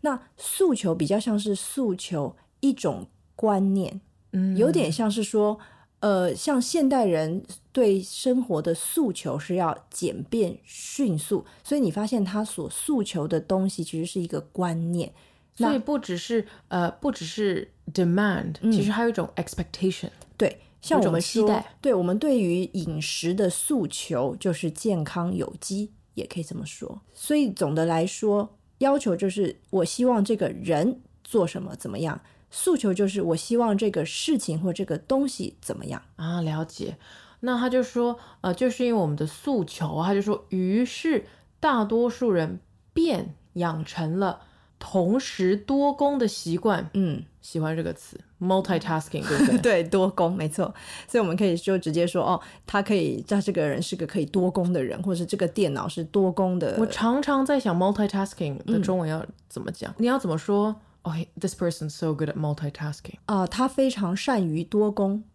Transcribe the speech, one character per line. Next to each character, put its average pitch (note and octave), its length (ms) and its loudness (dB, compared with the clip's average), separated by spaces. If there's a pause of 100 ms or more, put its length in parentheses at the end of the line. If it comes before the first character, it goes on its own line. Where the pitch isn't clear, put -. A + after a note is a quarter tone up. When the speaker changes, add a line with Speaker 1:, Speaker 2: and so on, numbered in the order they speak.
Speaker 1:
那 C#4 180 0 (160)
诉 E4+ 400 2
求 F3+ 180 0
比 D#3+ 140 0
较 G3 100 2
像 A3 220 0
是 G3+ 160 0
诉 A3 400 -2
求 D3+ 400 -4 (240)
一 C4+ 140 4
种 - 340 -2 (300)
观 G3 360 4
念， G3 280 -2 (320)
Speaker 2:
嗯。 F#3+ 240 2
Speaker 1:
有 A3+ 120 6
点 G#3 220 2
像 A3 180 0
是 G#3+ 140 0
说， G#3 340 2 (440)
呃， F#3+ 340 2
像 C#4 260 2
现 C#4 280 2
代 B3+ 160 4
人 E3 360 2 (300)
对 G3+ 300 4
生 B3+ 420 0
活 E3 180 0
的 E3 120 0
诉 A3+ 400 0
求 C#3+ 260 -4
是 F3 160 -4
要 E3+ 220 0 (120)
简 - 340 -6
便 G#3+ 400 -2
迅 - 540 -2
速， F3+ 280 -2 (180)
所 D4 140 -2
以 - 20 0
你 A3 100 2
发 G#3 160 -4
现 G#3+ 200 0
他 G#3 180 -2
所 D#3 260 -8
诉 C4+ 320 -2
求 E3 240 -2
的 D#3+ 140 0
东 F#3+ 300 0
西 F3+ 120 -6
其 D#3+ 160 -6
实 E3 80 -2
是 F#3 140 -6
一 E3+ 80 -4
个 D3+ 140 -6
观 E3 500 -4
念。 E3+ 220 -2 (460)
那 A#3+ 80 2
Speaker 2:
所 D4 80 2
以 B3+ 40 0
不 C#4+ 180 -2
只 F#3 200 -4
是， G#3+ 280 -2 (220)
呃， F3 240 0
不 - 180 -4
只 E3 160 -6
是 F#3+ 460 -2 (220)
demand， F3+ 680 2
Speaker 1:
嗯。 A3 100 2
Speaker 2:
其 G3+ 140 4
实 G#3 80 2
还 A3 120 0
有 A#3 60 4
一 - 40 0
种 F3 240 -2
expectation。 - 720 -4 (260)
Speaker 1:
对， - 240 0 (220)
像 D4+ 180 2
我 G3 100 4
们 E3 120 2
说， - 200 0
Speaker 2:
有 G#3+ 60 6
一 - 20 6
种 G#3 80 4
期 G3+ 60 -2
待。 - 160 -16
Speaker 1:
对， C4+ 140 4
我 F3+ 100 4
们 F3+ 160 2
对 C#4 180 4
于 F3+ 360 2
饮 D#3+ 280 -4
食 E3 320 -2
的 F#3+ 160 2
诉 G#3 380 0
求 - 500 -2
就 F#3+ 140 0
是 D#3+ 180 -2
健 F3+ 320 0
康 F3 320 -2
有 - 280 -4
机， G#3 300 -6 (240)
也 - 120 -6
可 F3 140 -8
以 - 20 -4
这 - 100 -10
么 - 120 -8
说。 - 340 -12 (140)
所 - 240 -2
以 C#4 140 4
总 D#3 220 -2
的 D#3+ 120 2
来 E3 200 2
说， G#3 520 0 (220)
要 C#4 200 4
求 G3+ 160 2
就 F#3+ 140 0
是 F#3+ 400 -2
我 F#3 160 2
希 - 180 -2
望 B3 200 4
这 A3 120 2
个 F#3 140 0
人 F3+ 500 0 (240)
做 F#3 240 2
什 F#3+ 140 -8
么 F#3+ 140 -10
怎 - 140 -12
么 D#3+ 100 -6
样， D#3 220 -4 (280)
诉 - 280 0
求 G3 160 2
就 G3 120 2
是 G3 160 -2
我 E3+ 140 0
希 A#3 220 -2
望 A3+ 200 2
这 G#3 140 2
个 D#3+ 140 -2
事 D4+ 320 -2
情 D#3+ 200 -2
或 F3+ 140 -2
这 F#3+ 140 -4
个 E3 120 -4
东 C4+ 300 0
西 - 340 -8
怎 - 140 -8
么 - 100 -12
样。 - 160 -8 (140)
Speaker 2:
啊， E3+ 240 -6
了 D#3+ 240 -2
解。 - 340 -10 (440)
那 A#3+ 180 -2
他 B3+ 100 0
就 B3+ 140 4
说， A#3+ 340 0 (220)
呃， F3+ 140 -2
就 B3+ 160 2
是 B3 160 -2
因 A#3+ 100 2
为 G3+ 60 4
我 E3+ 40 2
们 D3 120 -2
的 D#3 100 -2
诉 A3 380 -2
求 D#3 300 -6
啊， E3 120 0
他 G3+ 60 2
就 G3+ 80 2
说， G#3 280 -2
于 F#3+ 360 2
是 D4+ 400 -2 (340)
大 C4 240 2
多 A3+ 260 2
数 A#3+ 220 0
人 F3 280 0 (340)
便 D4 420 0 (180)
养 E3 300 -2
成 E3 360 -4
了 F#3+ 220 -2 (380)
同 F#3+ 400 2
时 F#3+ 380 2
多 C#4 340 2
工 C#4+ 260 2
的 A#3+ 80 2
习 E3 300 -2
惯。 F3 380 0
Speaker 1:
嗯。 F3 300 0 (180)
Speaker 2:
喜 - 160 -8
欢 D#3 180 0
这 E3 60 -4
个 E3 120 -4
词， - 260 -16 (200)
multitasking， F3+ 840 0
对 C#3+ 140 0
不 C#4+ 60 6
对？ A#3+ 120 4
Speaker 1:
<laughs> F#3+ 240 4
对， - 40 -2
多 F#3+ 240 2
工， F3+ 260 2
没 D#3+ 120 -2
错。 D#3+ 240 -2 (360)
所 B3 100 0
以 A3+ 40 6
我 G3+ 40 4
们 E3+ 120 0
可 G#3+ 80 4
以 F3 100 4
就 F#3+ 220 0
直 E3 120 -2
接 E3+ 160 2
说， F3 160 0
哦， F3 180 2 (280)
他 G3+ 140 2
可 G#3 120 0
以， D3 340 0
他 G3+ 120 2
这 G3 140 0
个 D#3 120 2
人 C#3+ 160 0
是 - 140 -4
个 F3 100 -4
可 G3 140 -4
以 D3 60 0
多 F#3 260 2
工 F3+ 220 2
的 D3 100 0
人， - 180 -4
或 F#3 120 0
者 E3+ 40 -2
是 F3 80 -2
这 G3 120 -4
个 F3+ 100 2
电 E3+ 260 2
脑 - 140 -4
是 E3 160 -6
多 F#3+ 260 2
工 F#3 300 2
的。 D3 180 0
Speaker 2:
我 A3 80 4
常 A#3 360 0
常 C4+ 220 2
在 C#4+ 140 4
想 G3+ 180 2
multitasking G3 880 0
的 A3+ 160 2
中 F#3 180 2
文 D#3+ 100 0
要 D#3+ 160 -4 (220)
怎 - 120 -10
么 - 120 -6
讲， - 220 -8
Speaker 1:
嗯。 - 60 -14
Speaker 2:
你 A3+ 60 2
要 C4 140 4
怎 F#3 100 -2
么 D#3+ 80 0
说？ G#3 380 0 (280)
“Oh, E3 120 -4 (240)
this F#3 160 -4
person's E3 360 -4
so D#3+ 220 -2
good D3+ 160 -2
at - 60 -6
multitasking.” D3 800 -6 (100)
Speaker 1:
啊， F#3+ 220 2
他 B3 200 0
非 C4+ 220 2
常 G3 260 -2
善 G3+ 300 0
于 D#3+ 180 -2
多 G#3 280 2
工 G3+ 320 0 (120)